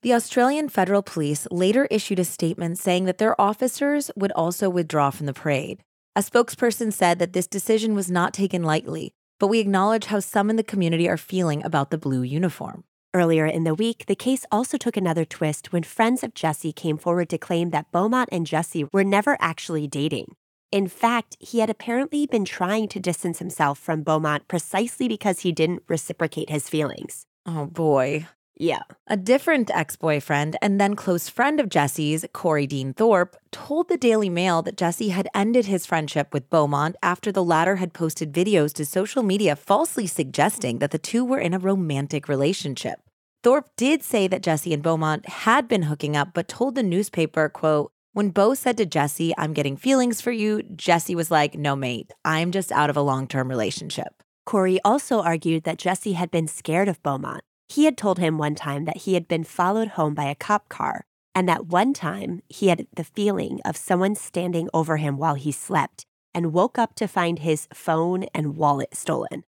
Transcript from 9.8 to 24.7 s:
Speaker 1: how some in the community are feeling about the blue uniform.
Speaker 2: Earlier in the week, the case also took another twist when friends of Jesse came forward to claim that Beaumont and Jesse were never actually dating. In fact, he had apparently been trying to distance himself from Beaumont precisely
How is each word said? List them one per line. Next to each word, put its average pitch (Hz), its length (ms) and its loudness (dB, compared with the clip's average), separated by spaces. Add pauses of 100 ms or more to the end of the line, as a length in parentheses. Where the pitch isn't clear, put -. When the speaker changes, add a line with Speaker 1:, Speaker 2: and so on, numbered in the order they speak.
Speaker 1:
how 214 120 0
some 202 300 0
in 220 80 2
the 220 40 2
community 170 460 2
are 180 80 2
feeling 165 480 -2
about 151 260 0
the 160 80 -2
blue 131 240 -2
uniform. 147 640 -4 (300)
Speaker 2:
Earlier 165 320 4
in 165 180 0
the 160 100 2
week, 220 340 -2
the 202 60 0
case 254 380 -2
also 247 260 -2
took 226 200 -2
another 165 260 0
twist - 480 -4
when 170 120 0
friends 233 380 0
of - 120 -8
Jesse 156 400 -4
came 156 240 -2
forward 170 320 0
to 170 80 -2
claim 170 320 -2
that 160 240 -4
Beaumont 226 360 2
and 170 160 -2
Jesse 160 460 -2
were 196 140 4
never 202 340 2
actually 160 480 -2
dating. 143 480 -4 (340)
In 196 200 0
fact, 233 500 0
he - 200 -4
had 220 100 2
apparently 269 580 -2
been 220 160 2
trying 202 460 -2
to 196 100 -8
distance 175 400 -4
himself 143 400 0
from 156 240 -4
Beaumont 156 460 0
precisely 214 580 -2